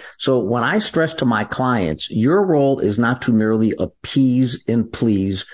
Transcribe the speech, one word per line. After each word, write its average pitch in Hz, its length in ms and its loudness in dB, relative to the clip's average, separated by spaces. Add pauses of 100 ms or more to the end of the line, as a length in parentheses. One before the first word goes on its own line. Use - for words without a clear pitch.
(180)
So 131 200 0
when 117 240 0
I 151 160 0
stress 165 360 -2
to - 120 -4
my 110 180 2
clients, 104 640 -2
your 156 340 2
role 143 360 2
is 104 180 0
not 120 240 0
to 120 100 0
merely 110 460 2
appease 131 880 0
and 113 240 0
please 98 640 -2